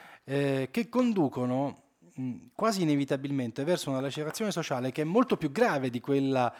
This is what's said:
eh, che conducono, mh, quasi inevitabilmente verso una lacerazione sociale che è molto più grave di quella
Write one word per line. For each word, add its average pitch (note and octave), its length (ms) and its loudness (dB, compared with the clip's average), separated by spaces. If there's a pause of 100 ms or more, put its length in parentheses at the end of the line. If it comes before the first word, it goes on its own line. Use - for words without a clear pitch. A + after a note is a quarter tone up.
(240)
eh, C3+ 480 0
che A#3 160 -2
conducono, C#3 920 0 (320)
mh, B2+ 220 -6 (160)
quasi G3+ 300 0
inevitabilmente C#3 800 0
verso D#3+ 280 0
una C3 100 0
lacerazione D3+ 500 -4
sociale C3 400 -2
che D3+ 120 -2
è - 20 0
molto G3 320 4
più D3 160 -2
grave D#3+ 360 2
di A#2+ 120 -4
quella C3+ 600 2